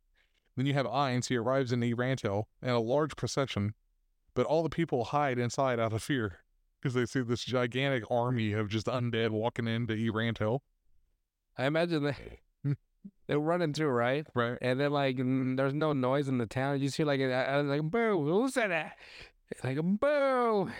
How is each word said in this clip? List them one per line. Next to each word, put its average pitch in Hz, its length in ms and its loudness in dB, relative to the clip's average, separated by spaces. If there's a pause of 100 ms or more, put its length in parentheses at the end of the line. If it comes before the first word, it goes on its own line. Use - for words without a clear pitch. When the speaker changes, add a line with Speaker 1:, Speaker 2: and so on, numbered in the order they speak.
(560)
Speaker 1:
Then 127 100 0
you 139 80 2
have 139 120 2
Ainz. 123 420 0
He 127 100 0
arrives 127 340 0
in 123 100 0
Irantel 117 640 0 (160)
in 127 80 -4
a 120 100 2
large 139 360 0
procession, 107 580 -2 (600)
but 123 120 2
all 156 180 2
the 160 60 -2
people 143 360 -2
hide 143 340 0
inside 123 400 0
out 113 140 0
of 110 100 -2
fear 113 360 -2 (420)
'cause 131 120 -2
they 123 120 2
see 135 160 -2
this 117 220 -2
gigantic 123 680 -2
army 117 440 0
of 107 160 -2
just 107 180 -2
undead 117 440 0
walking 113 360 0
into 113 260 0
Irantel. 110 680 2 (960)
Speaker 2:
I 127 80 0
imagine 160 380 2
they, 143 120 -2 (480)
Speaker 1:
Hmm. 139 100 0 (540)
Speaker 2:
they're 139 120 0
running 165 340 0
through, 151 160 0
right? 127 440 2
Speaker 1:
Right. 120 280 0
Speaker 2:
And 127 180 2
then, 143 120 2
like, 139 280 0
n-, 131 380 0
there's 135 160 2
no 151 180 0
noise 135 380 2
in 131 80 0
the 120 80 0
town. 135 340 -2
You 139 80 0
just 131 100 -6
hear, 160 80 2
like, 143 140 2
a, 131 400 0
a, 147 40 2
like, 143 200 0
"Boo, 202 400 0
who 196 260 2
said 240 220 0
that?" 160 260 -4 (640)
Like, 131 180 -2
"Boo." 240 880 2 (100)